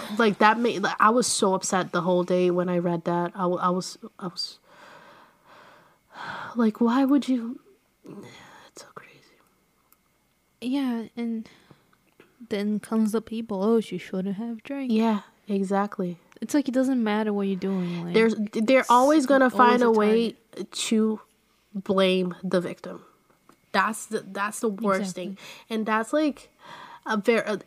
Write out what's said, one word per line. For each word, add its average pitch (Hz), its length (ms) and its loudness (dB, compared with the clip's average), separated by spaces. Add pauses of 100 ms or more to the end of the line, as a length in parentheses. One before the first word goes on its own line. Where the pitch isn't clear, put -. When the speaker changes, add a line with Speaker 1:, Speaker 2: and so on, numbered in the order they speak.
(180)
Speaker 1:
like, 214 220 2
that 220 200 6
made, 196 220 -2
like, 170 180 -2
I 214 120 4
was 240 160 2
so 196 260 0
upset 185 380 -2
the 175 100 0
whole 180 220 2
day 180 280 2
when 180 160 0
I 180 120 -2
read 170 260 -2
that. 175 300 -2
I, 202 60 -14
w-, 180 200 -2
I 180 80 0
was, 180 280 -4 (220)
I 185 80 -10
was, - 320 -12 (1600)
<sighs> - 400 -12
like, 226 260 0
why 240 240 2
would 269 240 2
you? 247 300 -4 (460)
It's - 760 -20
so - 140 -20
crazy. - 180 -20 (1500)
Speaker 2:
Yeah, 247 440 -2 (100)
and 226 320 -6 (1000)
then 208 300 -2
comes 220 320 0
the 220 100 -2
people, 220 420 -6
"Oh, 226 160 4
she 180 180 -6
shouldn't 190 400 -6
have 233 260 -10
drank." 277 280 -6
Speaker 1:
Yeah, 220 300 2 (260)
exactly. 196 680 -2 (240)
Speaker 2:
It's 220 120 -8
like, 285 140 2
it 240 60 -4
doesn't 262 300 2
matter 214 300 0
what 202 140 -2
you're 196 80 0
doing, 180 480 -4
like, 175 100 -8
Speaker 1:
There's, 220 220 4 (180)
they're 247 280 4
Speaker 2:
it's - 100 -6
Speaker 1:
always 262 340 6
gonna 262 200 6
Speaker 2:
always 247 120 0
Speaker 1:
find 247 260 6
Speaker 2:
a 240 40 4
Speaker 1:
a 233 40 6
way 214 400 4 (240)
Speaker 2:
target. - 160 -12
Speaker 1:
to 220 500 0 (520)
blame 185 720 0
the 185 180 0
victim. - 420 -12 (680)
That's 202 360 -2
the, 214 120 -6
that's 196 400 -8
the 233 100 -2
worst 196 320 0
Speaker 2:
Exactly. 185 240 -8
Speaker 1:
thing. 190 120 -10 (320)
And 220 160 -4
that's, 220 280 0
like, 302 360 0 (580)
a 220 100 0
ver-, 220 300 2
uh, 208 200 -4